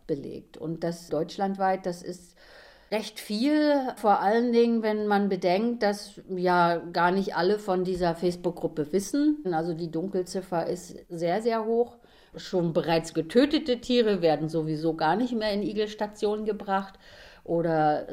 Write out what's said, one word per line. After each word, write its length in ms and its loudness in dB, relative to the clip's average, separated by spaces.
belegt. 500 -8
Und 280 -6
das 240 -6
deutschlandweit, 760 -2
das 180 -6
ist 340 -14
recht 260 -6
viel, 540 2
vor 240 4
allen 320 2
Dingen, 300 4
wenn 240 0
man 240 2
bedenkt, 520 0
dass 460 -2
ja 480 4
gar 340 0
nicht 240 0
alle 240 2
von 260 0
dieser 300 0
Facebook-Gruppe 800 -4
wissen. 580 0
Also 220 0
die 180 -6
Dunkelziffer 760 -4
ist 300 -8
sehr, 320 -2
sehr 240 0
hoch. 320 0
Schon 380 -2
bereits 400 0
getötete 680 2
Tiere 400 2
werden 300 2
sowieso 440 -2
gar 220 2
nicht 180 -2
mehr 180 -2
in 100 -2
Igelstationen 840 -4
gebracht. 540 -4
Oder 680 2